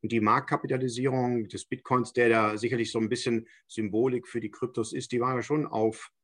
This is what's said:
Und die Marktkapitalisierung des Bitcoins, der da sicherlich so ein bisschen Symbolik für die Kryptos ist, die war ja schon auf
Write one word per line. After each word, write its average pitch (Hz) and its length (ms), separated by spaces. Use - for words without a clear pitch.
Und 107 100
die 117 80
Marktkapitalisierung 123 1300
des - 160
Bitcoins, 123 480
der 120 160
da 110 300
sicherlich 117 340
so 117 80
ein 110 80
bisschen 117 400
Symbolik 117 580
für 117 140
die 107 100
Kryptos - 400
ist, - 220
die 120 80
war 127 120
ja 120 80
schon 147 240
auf - 460